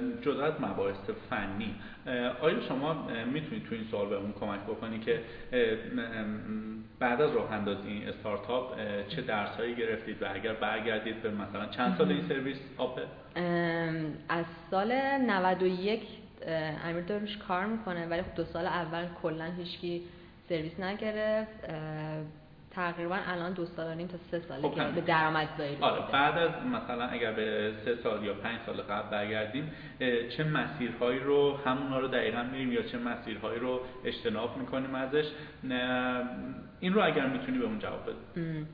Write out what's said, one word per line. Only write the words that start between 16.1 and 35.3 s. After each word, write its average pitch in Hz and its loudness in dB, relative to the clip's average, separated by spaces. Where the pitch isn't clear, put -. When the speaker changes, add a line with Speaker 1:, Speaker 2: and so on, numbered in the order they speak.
Speaker 2:
اه، 156 0
امیر 170 -2
داره 208 0
روش 208 -4
کار 185 0
می‌کنه، 190 -2
ولی 170 0
خب - -8
دو 165 0
سال 170 -2
اول 170 0
کلاً 160 0
هیچکی 175 -4
سرویس 165 -2
نگرفت. 214 0
اه، 156 -4
تقریباً 175 0
الان 180 -2
دو 175 -2
سال 165 -6
و - -4
نیم 170 -4
تا 175 -8
سه 170 0
ساله 135 -6
Speaker 1:
خب، 156 0
Speaker 2:
که 156 0
Speaker 1:
همین. 147 0
Speaker 2:
به 170 2
درآمدزایی 156 2
Speaker 1:
آره، 143 6
Speaker 2:
رسیده. - -2
Speaker 1:
بعد 147 6
از 165 6
مثلاً 120 -2
اگر 117 0
به 107 2
سه 120 2
سال 107 0
یا 98 0
پنج 113 -4
سال 104 -4
قبل 104 -2
برگردیم، 107 0
اه، 120 4
چه - 0
مسیرهایی 123 2
رو، 143 6
همونا 135 2
رو 131 2
دقیقاً 117 2
می‌ریم 131 -2
یا 117 4
چه 120 -4
مسیرهایی 113 -4
رو 127 2
اجتناب 113 0
می‌کنیم 131 -2
ازش؟ 135 2